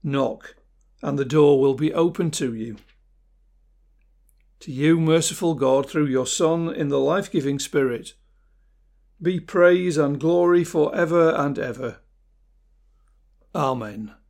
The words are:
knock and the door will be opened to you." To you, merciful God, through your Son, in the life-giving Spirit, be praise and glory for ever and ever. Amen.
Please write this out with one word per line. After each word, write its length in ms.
knock 520
and 180
the 60
door 360
will 140
be 200
opened 400
to 180
you." 240
To 120
you, 280
merciful 540
God, 340
through 180
your 200
Son, 420
in 200
the 120
life-giving 580
Spirit, 560
be 180
praise 560
and 240
glory 440
for 300
ever 360
and 280
ever. 420
Amen. 600